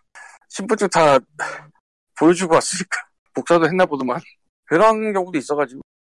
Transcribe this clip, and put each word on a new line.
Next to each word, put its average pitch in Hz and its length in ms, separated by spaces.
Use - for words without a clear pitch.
<laughs> - 340
신분증 208 420
다 147 280
보여주고 170 380
왔으니까 - 460
<laughs> - 160
복사도 165 320
했나 185 180
보더만. 131 360
그런 220 480
경우도 180 260
있어가지고. 139 420